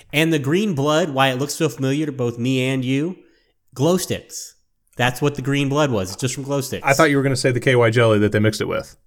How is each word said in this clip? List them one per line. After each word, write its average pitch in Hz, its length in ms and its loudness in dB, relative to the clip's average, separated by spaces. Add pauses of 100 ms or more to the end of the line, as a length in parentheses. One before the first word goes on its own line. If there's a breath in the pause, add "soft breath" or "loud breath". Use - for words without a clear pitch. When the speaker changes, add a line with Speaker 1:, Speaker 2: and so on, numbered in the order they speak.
(120 soft breath)
Speaker 1:
And 160 200 2
the 156 60 2
green 175 360 -2
blood, 151 360 0
why 135 180 2
it 127 100 -2
looks 143 160 -4
so 160 140 -2
familiar 139 380 -2
to 147 60 -6
both 120 260 -4
me 127 300 0
and 131 160 -2
you, 143 320 -2 (580 soft breath)
glow 156 220 2
sticks. - 580 -8 (420)
That's 127 260 0
what 143 140 0
the 135 60 -8
green 139 260 -2
blood 143 220 2
was. 95 220 -2
It's - 80 -12
just 131 140 -4
from 139 100 -10
glow 139 160 -4
sticks. 117 260 -6
Speaker 2:
I 135 80 4
thought 156 160 4
you 143 60 2
were 135 60 2
gonna 135 140 0
say 131 160 0
the 120 80 -2
K 131 160 2
Y 117 140 6
jelly 113 300 4
that 104 120 2
they 107 60 2
mixed 107 220 2
it 92 80 -4
with. - 280 -6 (100)